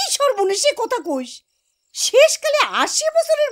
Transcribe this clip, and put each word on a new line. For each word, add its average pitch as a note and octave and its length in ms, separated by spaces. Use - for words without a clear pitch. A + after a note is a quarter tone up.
সর্বনেশে G4+ 640
কথা A#4+ 280
কইস? C4 260
শেষকালে D5+ 640
আশি B3+ 380
বছরের D#5 420